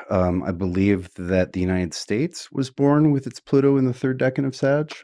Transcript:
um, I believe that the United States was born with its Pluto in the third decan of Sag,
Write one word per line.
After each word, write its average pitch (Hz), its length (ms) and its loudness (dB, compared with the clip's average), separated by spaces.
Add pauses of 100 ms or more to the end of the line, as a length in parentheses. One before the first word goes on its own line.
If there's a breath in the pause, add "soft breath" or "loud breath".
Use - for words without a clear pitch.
um, 90 340 2
I 95 80 -4
believe 95 640 0
that 90 360 0
the 92 80 -6
United 90 340 -2
States - 600 -6
was 135 160 -4
born 147 420 2
with 135 160 -2
its 120 140 -14
Pluto 139 340 2
in 135 100 2
the 123 80 0
third 131 240 -4
decan 131 280 0
of 135 100 -6
Sag, 147 380 -2 (100)